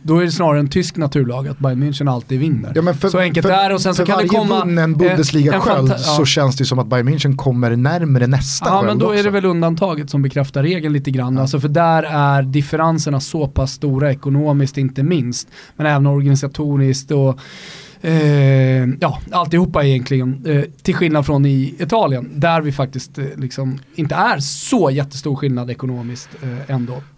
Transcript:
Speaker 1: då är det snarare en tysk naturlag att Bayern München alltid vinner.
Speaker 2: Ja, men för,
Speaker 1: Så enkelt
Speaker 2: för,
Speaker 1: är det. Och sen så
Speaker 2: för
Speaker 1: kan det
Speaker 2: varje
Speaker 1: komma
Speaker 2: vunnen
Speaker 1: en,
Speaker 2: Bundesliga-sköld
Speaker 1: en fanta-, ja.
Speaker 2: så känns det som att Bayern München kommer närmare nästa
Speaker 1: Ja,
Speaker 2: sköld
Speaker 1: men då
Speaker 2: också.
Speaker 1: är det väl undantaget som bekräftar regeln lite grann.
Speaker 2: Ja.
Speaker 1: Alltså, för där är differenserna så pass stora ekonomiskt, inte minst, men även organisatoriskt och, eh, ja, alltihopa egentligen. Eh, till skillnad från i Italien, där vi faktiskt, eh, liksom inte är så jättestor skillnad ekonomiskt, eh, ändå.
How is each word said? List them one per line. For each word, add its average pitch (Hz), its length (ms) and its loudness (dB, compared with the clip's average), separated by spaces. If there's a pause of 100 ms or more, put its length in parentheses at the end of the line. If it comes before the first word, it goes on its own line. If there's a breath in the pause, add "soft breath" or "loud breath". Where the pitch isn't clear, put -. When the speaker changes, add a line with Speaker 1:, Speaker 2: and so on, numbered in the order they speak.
Speaker 1:
då 156 140 2
är 180 80 4
det 165 60 0
snarare 156 280 2
en 143 100 0
tysk 180 280 -2
naturlag 135 500 -2
att 139 120 -8
Bayern 131 240 0
München 143 280 -2
alltid 127 280 -4
vinner. 135 360 -2
Speaker 2:
Ja, 160 60 2
men 175 140 0
för, 196 140 -2
Speaker 1:
Så 180 100 0
enkelt 170 280 0
Speaker 2:
för, 185 60 4
Speaker 1:
är 196 160 2
det. 196 60 0
Och 185 60 -2
sen 185 140 0
så - 20 -4
Speaker 2:
för 180 80 2
Speaker 1:
kan 190 120 2
det 180 100 2
Speaker 2:
varje - 20 0
Speaker 1:
komma 202 300 2
Speaker 2:
vunnen 175 180 0
Speaker 1:
en, 160 200 2
Speaker 2:
Bundesliga-sköld 156 840 2
Speaker 1:
en 131 80 2
fanta-, 131 200 0
ja. 151 100 0
Speaker 2:
så 151 80 4
känns 135 300 2
det 135 100 0
som 131 140 -2
att 117 80 -2
Bayern 123 220 0
München 143 260 0
kommer 123 400 0
närmare 135 520 2
nästa - 420 -2
Speaker 1:
Ja, - 60 2
Speaker 2:
sköld 202 120 2
Speaker 1:
men 208 120 0
då 220 60 2
Speaker 2:
också. 208 140 2
Speaker 1:
är 202 40 2
det 202 60 2
väl 196 160 0
undantaget 165 640 0
som 143 120 0
bekräftar 139 420 -2
regeln 156 300 0
lite 143 180 -2
grann. 131 240 -2
Speaker 2:
Ja. 131 60 2
Speaker 1:
Alltså, 139 180 0
för 135 80 -2
där 165 360 2
är 143 400 2
differenserna 151 760 0
så 147 280 -4
pass 135 240 -2
stora 143 400 0
ekonomiskt, 139 680 0
inte 135 260 -2
minst, 135 440 -2 (280 loud breath)
men 151 100 -4
även 143 220 2
organisatoriskt 139 1040 0
och, 135 280 2 (640 loud breath)
eh, 135 880 4 (100)
ja, 147 200 -2 (120)
alltihopa 165 520 0
egentligen. 131 600 0
Eh, 147 180 2 (180)
till 185 140 0
skillnad 151 300 2
från 143 200 2
i 139 340 0
Italien, 143 560 0
där 165 260 2
vi 147 100 -4
faktiskt, 135 460 -6
eh, 139 80 -6 (120)
liksom 135 420 -6 (160)
inte 160 200 -4
är 196 240 0
så 160 520 0
jättestor 139 440 -4
skillnad 127 340 -2
ekonomiskt, 123 600 -8 (120)
eh, 135 340 -8
ändå. 123 260 -6 (160)